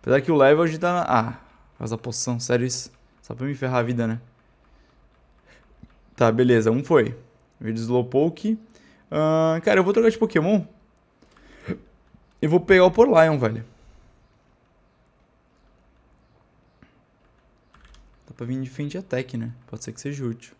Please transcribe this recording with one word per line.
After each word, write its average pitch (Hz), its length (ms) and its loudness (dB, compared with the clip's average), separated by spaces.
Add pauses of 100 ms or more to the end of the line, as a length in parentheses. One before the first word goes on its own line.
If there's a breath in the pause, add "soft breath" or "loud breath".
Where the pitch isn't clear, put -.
Apesar 135 140 2
que 139 100 -4
o 160 60 2
level 143 260 6
a 170 60 2
gente 156 100 -6
tá 175 140 -2
na... 175 160 -2
Ah, 117 300 -2 (380 soft breath)
faz 113 160 -8
a 117 60 -8
poção, 120 400 -8
sério 120 260 -2
isso? - 280 -8 (280)
Só - 140 -14
pra 123 100 -10
me 143 120 -6
ferrar 127 240 -4
a - 20 0
vida, 120 240 -2
né? 113 140 -6 (1900 soft breath)
Tá, 113 160 2
beleza, 117 400 4
um 131 140 0
foi. 120 340 2 (400)
Veio 110 160 -8
de 113 60 -6
Slowpoke. 127 760 -2 (540 soft breath)
Ahn, 160 520 0
cara, 202 180 2
eu - 20 2
vou 190 100 0
trocar 226 160 2
de 220 80 0
Pokémon. 196 480 0 (1800 loud breath)
Eu 160 80 -2
vou 170 120 2
pegar 185 240 6
o 185 80 6
Porlion, 165 440 4
velho. 113 280 -2 (4000)
Dá 127 80 -20
pra 120 100 -10
vir 127 160 -6
de 131 80 -10
Feint 143 240 -10
Attack, 127 420 -8
né? 117 160 -8 (140)
Pode - 160 -16
ser - 80 -14
que 110 100 -16
seja 139 240 -10
útil. 117 360 -10